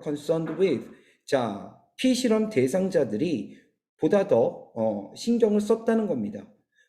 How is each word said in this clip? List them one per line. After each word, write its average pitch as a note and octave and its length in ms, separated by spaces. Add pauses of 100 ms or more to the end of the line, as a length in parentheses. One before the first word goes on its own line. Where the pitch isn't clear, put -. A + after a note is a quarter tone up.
concerned D#3+ 600
with. C#3+ 260 (380)
자, A2 500 (220)
피실험 A3 520
대상자들이 C3+ 1080 (420)
보다 G3 280
더, - 480
어, G#2 400
신경을 A3+ 440
썼다는 A3+ 480
겁니다. G#2 400 (420)